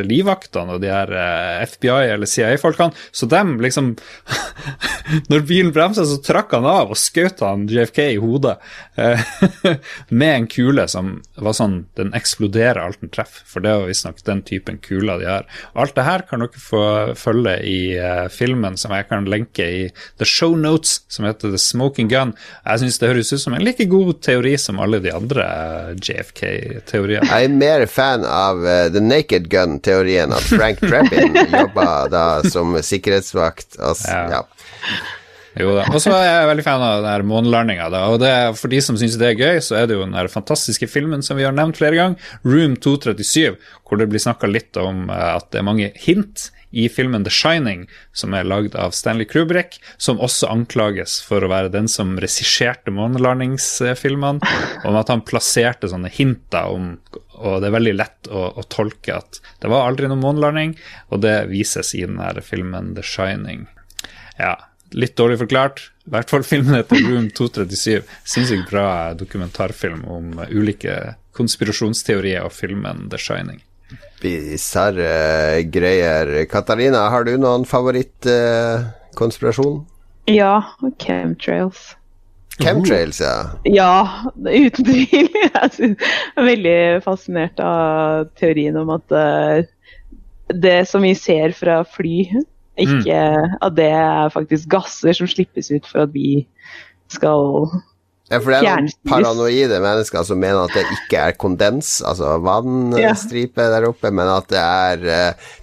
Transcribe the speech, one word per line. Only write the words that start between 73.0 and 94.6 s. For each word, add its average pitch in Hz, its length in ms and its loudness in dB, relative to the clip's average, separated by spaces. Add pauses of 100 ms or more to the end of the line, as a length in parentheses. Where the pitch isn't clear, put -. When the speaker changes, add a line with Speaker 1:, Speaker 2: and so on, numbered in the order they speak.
Speaker 1:
The - 120 -10
Shining. - 400 -8 (600)
Speaker 2:
Bizarre 80 1400 0
greier. 85 680 2 (160)
Katarina, 110 640 2
har 120 160 2
du 120 120 0
noen 127 280 2
favoritt, 127 640 -2
eh, 117 580 2 (300)
konspirasjon? 135 680 0 (440)
Speaker 3:
Ja, 208 360 4 (360)
chemtrails. 180 960 -4 (540)
Speaker 2:
Chemtrails, 131 720 0
ja. 65 160 0 (260)
Speaker 3:
Ja, 190 300 6 (420)
uten 240 500 2
tvil. 262 440 4 (140)
<laughs> 339 100 2
Jeg - 200 2
synes, 208 260 0
jeg - 380 -2
er 247 100 2
veldig 185 320 4 (240)
fascinert 180 580 -4
av 156 760 0
teorien 151 420 0
om 160 140 -4
at, 156 220 -4
eh, 151 500 2 (880)
det 180 260 4 (100)
som 196 140 2
vi 185 120 6
ser 165 380 2
fra 165 320 2
fly, 170 420 -2 (500)
ikke, 143 400 2
Speaker 1:
Mm. 156 440 2
Speaker 3:
at 185 160 0
det 156 140 4
er 156 420 2
faktisk 156 360 -2